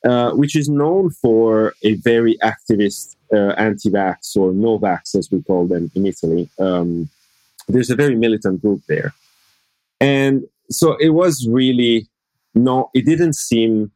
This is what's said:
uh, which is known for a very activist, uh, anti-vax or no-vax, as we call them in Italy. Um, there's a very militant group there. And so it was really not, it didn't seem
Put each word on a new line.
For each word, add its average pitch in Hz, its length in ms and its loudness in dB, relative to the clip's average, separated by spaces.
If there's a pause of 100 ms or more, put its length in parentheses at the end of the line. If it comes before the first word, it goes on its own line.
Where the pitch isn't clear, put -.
uh, 120 280 2
which 143 220 0
is 147 140 0
known 160 400 0
for 110 640 2 (100)
a 107 120 2
very 117 480 2
activist, 104 720 -2 (160)
uh, 101 240 2
anti-vax 101 800 -4
or 95 160 2
no-vax, 101 640 -2
as - 160 -4
we 90 120 -2
call 90 240 0
them 85 280 -4
in 95 100 -2
Italy. 85 540 -4
Um, 87 500 -2 (600)
there's 120 200 0
a 127 80 -2
very 139 200 0
militant 107 440 -2
group 98 280 -2
there. - 260 -6 (840)
And 139 420 2 (280)
so - 260 0
it 156 140 2
was 156 380 0
really 120 600 0 (460)
not, 127 380 2
it 127 140 0
didn't 160 280 2
seem 110 600 0